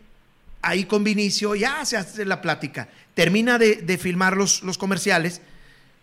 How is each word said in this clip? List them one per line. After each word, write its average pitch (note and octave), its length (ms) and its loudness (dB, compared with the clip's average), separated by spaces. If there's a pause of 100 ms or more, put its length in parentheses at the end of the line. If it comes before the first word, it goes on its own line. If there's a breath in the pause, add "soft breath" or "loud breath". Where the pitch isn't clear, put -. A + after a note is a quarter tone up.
(600)
ahí F3+ 260 -2
con G#3 180 2
Vinicio, G#3 500 0
ya C4+ 300 -2
se A#3+ 140 -2
hace G3+ 260 -8
la F#3+ 180 -2
plática. D3 460 -6 (260 loud breath)
Termina A3 440 4
de, A3 180 6
de F3+ 200 -2
filmar F#3 400 0
los, G3 280 0
los F#3 120 -6
comerciales, F3+ 640 0 (640 soft breath)